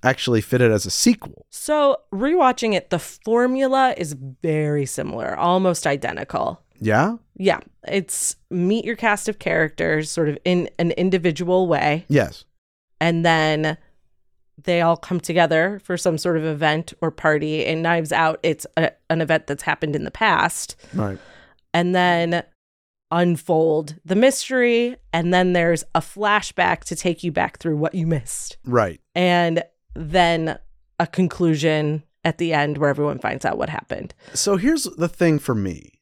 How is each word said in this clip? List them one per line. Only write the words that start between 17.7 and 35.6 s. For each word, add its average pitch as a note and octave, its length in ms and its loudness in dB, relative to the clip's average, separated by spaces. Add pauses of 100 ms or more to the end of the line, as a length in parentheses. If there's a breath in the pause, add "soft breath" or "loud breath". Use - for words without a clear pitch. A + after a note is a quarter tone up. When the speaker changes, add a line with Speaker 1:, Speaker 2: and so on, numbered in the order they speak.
Speaker 2:
Knives E3 320 0
Out, D#3+ 300 2
it's D#3 220 -2 (120)
a, D#3+ 140 0 (180)
an D#3+ 100 0
event C3+ 280 0
that's C#3+ 160 -6
happened D3+ 340 -2
in D3+ 80 -4
the C#3 60 -8
past. - 680 0 (160)
Speaker 1:
Right. - 240 -4 (560 loud breath)
Speaker 2:
And F3 200 0
then E3+ 500 2 (680)
unfold D#3+ 840 2 (100)
the F#3 100 0
mystery. A#3+ 800 2 (160)
And E3+ 220 0
then F3+ 180 4
there's E3+ 320 2 (100)
a E3 60 2
flashback G3 840 -2
to E3+ 100 -8
take F3 300 -2
you E3+ 80 -4
back - 260 -2
through D#3+ 160 -2
what D3+ 180 -2
you E3 140 -2
missed. - 560 -4
Speaker 1:
Right. A2+ 380 0 (120)
Speaker 2:
And F3 500 2 (320)
then E3 640 0 (400)
a E3+ 100 0
conclusion D#3 960 0 (200)
at E3 140 -2
the E3 160 -2
end D3 240 0
where C#3+ 120 2
everyone C#3+ 300 -2
finds - 240 -4
out - 140 -2
what - 100 -4
happened. - 460 -10 (200 loud breath)
Speaker 1:
So G3+ 220 0
here's C4+ 280 2
the E3+ 260 -4
thing D#3+ 300 2
for C3+ 140 -4
me. F#2+ 480 -6